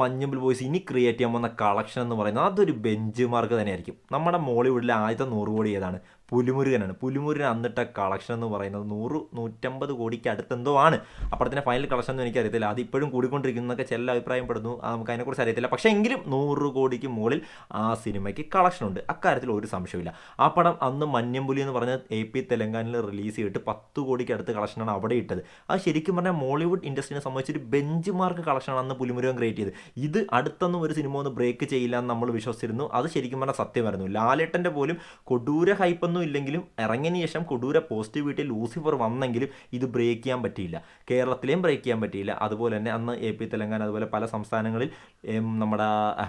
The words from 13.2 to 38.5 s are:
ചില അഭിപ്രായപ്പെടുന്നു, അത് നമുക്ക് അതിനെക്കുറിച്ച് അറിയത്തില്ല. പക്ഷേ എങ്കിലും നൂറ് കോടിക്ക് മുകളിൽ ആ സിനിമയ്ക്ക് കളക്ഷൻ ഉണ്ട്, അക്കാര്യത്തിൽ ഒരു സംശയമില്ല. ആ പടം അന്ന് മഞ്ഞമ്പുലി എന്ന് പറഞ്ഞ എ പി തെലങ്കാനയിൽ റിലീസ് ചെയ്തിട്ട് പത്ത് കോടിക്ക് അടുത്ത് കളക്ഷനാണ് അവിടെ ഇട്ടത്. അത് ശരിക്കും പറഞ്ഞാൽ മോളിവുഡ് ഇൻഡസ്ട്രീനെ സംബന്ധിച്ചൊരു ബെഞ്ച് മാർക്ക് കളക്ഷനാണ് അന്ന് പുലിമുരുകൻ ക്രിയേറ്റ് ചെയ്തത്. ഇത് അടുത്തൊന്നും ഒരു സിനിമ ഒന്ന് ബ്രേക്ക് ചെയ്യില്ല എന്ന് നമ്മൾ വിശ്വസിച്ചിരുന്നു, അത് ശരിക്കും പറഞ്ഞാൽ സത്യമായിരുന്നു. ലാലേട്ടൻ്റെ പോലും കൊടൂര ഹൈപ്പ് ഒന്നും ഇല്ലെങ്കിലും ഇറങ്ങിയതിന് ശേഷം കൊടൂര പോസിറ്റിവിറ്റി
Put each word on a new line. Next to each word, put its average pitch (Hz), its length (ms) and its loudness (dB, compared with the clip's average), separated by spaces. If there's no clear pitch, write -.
ചില 123 240 0
അഭിപ്രായപ്പെടുന്നു, 120 580 -2
അത് 117 100 -2
നമുക്ക് 113 180 -4
അതിനെക്കുറിച്ച് 123 320 0
അറിയത്തില്ല. 117 300 0
പക്ഷേ 220 220 4
എങ്കിലും 220 260 2
നൂറ് 143 420 2
കോടിക്ക് 131 400 2
മുകളിൽ 117 240 2
ആ - 20 2
സിനിമയ്ക്ക് 98 400 -4
കളക്ഷൻ 180 340 4
ഉണ്ട്, 92 120 -4
അക്കാര്യത്തിൽ 127 440 2
ഒരു 107 160 -4
സംശയമില്ല. 90 380 -4
ആ 151 120 8
പടം 170 180 6
അന്ന് 147 260 0
മഞ്ഞമ്പുലി 131 520 0
എന്ന് 131 120 -2
പറഞ്ഞ 123 160 0
എ - 20 0
പി 131 180 -2
തെലങ്കാനയിൽ 113 480 0
റിലീസ് 104 280 -6
ചെയ്തിട്ട് 98 320 -2
പത്ത് - 380 -6
കോടിക്ക് 123 300 0
അടുത്ത് 107 200 -4
കളക്ഷനാണ് 107 380 -2
അവിടെ 110 260 0
ഇട്ടത്. - 200 -4
അത് 185 160 2
ശരിക്കും 160 320 2
പറഞ്ഞാൽ 180 240 2
മോളിവുഡ് 165 480 0
ഇൻഡസ്ട്രീനെ 139 380 -6
സംബന്ധിച്ചൊരു 135 340 -4
ബെഞ്ച് 160 380 0
മാർക്ക് 175 260 0
കളക്ഷനാണ് 131 360 0
അന്ന് 131 180 -4
പുലിമുരുകൻ 123 380 0
ക്രിയേറ്റ് 113 220 0
ചെയ്തത്. 95 160 -6
ഇത് 185 120 0
അടുത്തൊന്നും 175 480 0
ഒരു 156 100 -2
സിനിമ 139 240 -2
ഒന്ന് 135 160 -2
ബ്രേക്ക് 123 360 2
ചെയ്യില്ല 123 280 2
എന്ന് 123 120 -2
നമ്മൾ 120 160 0
വിശ്വസിച്ചിരുന്നു, 117 460 -4
അത് 147 180 2
ശരിക്കും 131 280 -2
പറഞ്ഞാൽ 135 180 0
സത്യമായിരുന്നു. 98 560 0
ലാലേട്ടൻ്റെ 160 640 2
പോലും 160 180 0
കൊടൂര 147 420 4
ഹൈപ്പ് 175 340 2
ഒന്നും 170 120 0
ഇല്ലെങ്കിലും 143 340 -2
ഇറങ്ങിയതിന് 147 400 0
ശേഷം 156 260 -2
കൊടൂര 135 280 2
പോസിറ്റിവിറ്റി 143 600 -2